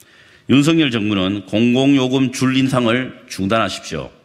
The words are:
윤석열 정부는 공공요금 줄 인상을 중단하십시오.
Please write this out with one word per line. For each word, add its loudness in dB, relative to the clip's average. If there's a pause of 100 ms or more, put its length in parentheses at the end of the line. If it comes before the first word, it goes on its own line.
(500)
윤석열 4
정부는 -2
공공요금 2
줄 -2
인상을 -2
중단하십시오. -4 (160)